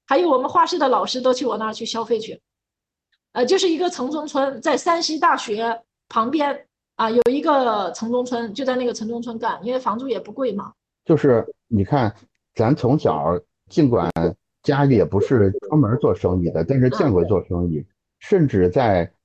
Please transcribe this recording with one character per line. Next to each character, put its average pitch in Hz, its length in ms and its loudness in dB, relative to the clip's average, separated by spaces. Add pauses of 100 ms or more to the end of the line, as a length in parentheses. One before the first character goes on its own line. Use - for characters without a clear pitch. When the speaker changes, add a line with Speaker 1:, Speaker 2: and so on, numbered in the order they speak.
Speaker 1:
还 277 120 2
有 349 100 2
我 269 80 4
们 262 120 -2
画 330 180 2
室 349 100 -4
的 294 120 0
老 208 180 0
师 254 140 -6
都 254 120 2
去 254 140 -2
我 214 100 -4
那 220 100 -6
儿 214 60 -6
去 226 140 -10
消 226 180 -6
费 226 140 -2
去。 - 220 -12 (920)
呃， 240 140 0
就 370 100 2
是 381 120 2
一 330 100 0
个 359 100 0
城 269 220 -6
中 302 160 -6
村， 277 340 -2
在 294 160 0
山 339 240 0
西 311 200 -4
大 320 160 2
学 226 460 -6 (260)
旁 226 200 -2
边， 285 380 -2 (300)
啊， 220 120 -2
有 233 220 2
一 277 100 -2
个 233 520 0
城 226 180 -8
中 247 160 0
村， 233 260 -6
就 262 120 -6
在 254 100 0
那 254 100 -2
个 240 80 -2
城 220 140 -8
中 233 160 -8
村 233 160 -10
干， 220 240 -6
因 233 100 -6
为 254 60 -2
房 226 180 -4
租 269 120 -8
也 220 100 -4
不 208 140 -14
贵 262 200 -4
嘛。 196 200 -10 (320)
Speaker 2:
就 165 120 4
是 123 300 4 (220)
你 98 160 2
看， 123 280 0 (440)
咱 117 180 2
从 135 240 2
小 82 400 0 (300)
尽 151 200 2
管 90 220 2 (540)
家 143 180 0
里 139 140 4
也 92 80 6
不 95 160 0
是 101 320 2 (160)
专 151 100 2
门 117 200 2
做 113 140 2
生 90 300 0
意 85 80 0
的， 82 140 -2
但 135 160 0
是 127 100 4
见 143 220 0
过 87 120 4
做 92 200 0
生 87 260 -2
意， 78 80 -4
Speaker 1:
嗯。 69 80 -10 (320)
Speaker 2:
甚 175 300 2
至 92 200 2
在 95 400 2 (160)